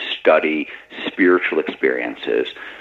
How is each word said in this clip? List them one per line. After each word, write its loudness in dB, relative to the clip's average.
study 2
spiritual 2
experiences -2